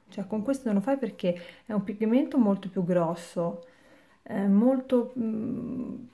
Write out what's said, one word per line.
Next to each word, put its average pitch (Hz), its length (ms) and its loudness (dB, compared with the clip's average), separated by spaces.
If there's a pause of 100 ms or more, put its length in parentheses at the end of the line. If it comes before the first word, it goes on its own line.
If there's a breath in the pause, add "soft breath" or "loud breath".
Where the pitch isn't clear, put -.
Cioè 196 180 -10
con 214 160 -4
questo 269 240 -4
non 208 80 0
lo 196 60 4
fai 277 160 0
perché 202 440 -2 (240 loud breath)
è - 80 -10
un 202 120 0
pigmento 226 540 0
molto 202 300 2
più 185 160 -2
grosso, 170 800 -2 (580 loud breath)
è 202 240 -2
molto, 240 720 4
mm, - 760 -4 (180)